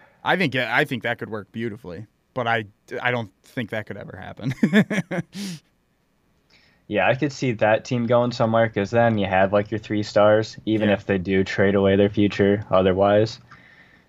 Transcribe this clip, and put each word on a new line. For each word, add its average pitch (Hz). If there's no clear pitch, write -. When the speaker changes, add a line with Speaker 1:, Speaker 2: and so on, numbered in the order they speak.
Speaker 1:
I 160
think, 165
I 127
think 127
that 117
could 107
work 104
beautifully, 107
but 123
I, 113
I 123
don't 120
think -
that 110
could 101
ever -
happen. 101
<laughs> 196
Speaker 2:
Yeah, 98
I 117
could 139
see 127
that 107
team 120
going 120
somewhere 113
'cause 101
then 117
you 98
have, 95
like, 104
your 110
three 104
stars, 107
even 107
Speaker 1:
Yeah. 101
Speaker 2:
if 98
they 101
do 95
trade 98
away 98
their 101
future 101
otherwise. 98